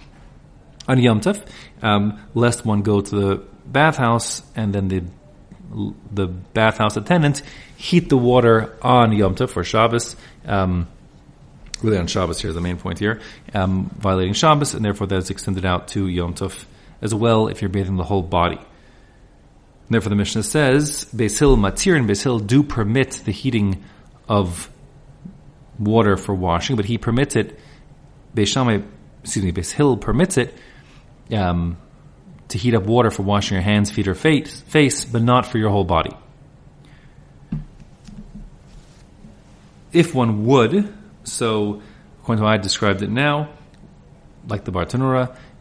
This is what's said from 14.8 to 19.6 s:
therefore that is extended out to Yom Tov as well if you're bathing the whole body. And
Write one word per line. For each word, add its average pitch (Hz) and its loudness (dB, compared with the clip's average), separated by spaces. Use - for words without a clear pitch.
therefore 101 -2
that 98 -2
is 92 -4
extended 92 -6
out 90 -2
to 98 -4
Yom 87 -4
Tov - -8
as 107 -4
well 110 2
if - -8
you're 101 -2
bathing 95 -2
the 87 -2
whole 98 0
body. 87 0
And - -18